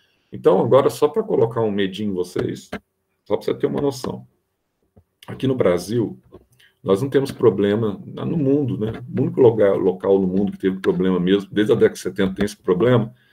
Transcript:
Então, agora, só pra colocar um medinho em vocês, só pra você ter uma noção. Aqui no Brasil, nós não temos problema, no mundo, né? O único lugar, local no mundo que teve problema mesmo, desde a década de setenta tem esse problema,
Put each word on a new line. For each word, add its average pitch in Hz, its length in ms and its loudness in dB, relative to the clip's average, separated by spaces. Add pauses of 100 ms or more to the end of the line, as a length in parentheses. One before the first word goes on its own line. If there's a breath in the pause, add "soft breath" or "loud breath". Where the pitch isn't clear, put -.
(320 soft breath)
Então, 156 280 2
agora, 135 280 4
só 147 200 2
pra 208 160 -2
colocar 120 360 0
um 110 120 0
medinho 101 400 -4
em - 20 -6
vocês, - 560 -6 (540)
só 104 120 -2
pra - 80 -12
você - 80 -2
ter - 140 -2
uma 139 140 -4
noção. 135 440 -4 (1000)
Aqui 127 220 -6
no 131 80 0
Brasil, 98 640 0 (640 soft breath)
nós 98 200 0
não 139 80 -4
temos 139 220 0
problema, 101 760 0
no 131 300 -8
mundo, 139 420 0
né? 110 240 -6 (120)
O 120 80 0
único 160 180 -2
lugar, 104 360 6
local 95 440 2
no 95 80 0
mundo 95 240 -2
que - 60 -18
teve 95 200 -2
problema 92 400 0
mesmo, 95 340 0
desde 107 200 0
a - 20 4
década 104 200 4
de - 40 -16
setenta 95 380 -4
tem 101 80 -2
esse 101 120 -6
problema, 110 560 2 (200 soft breath)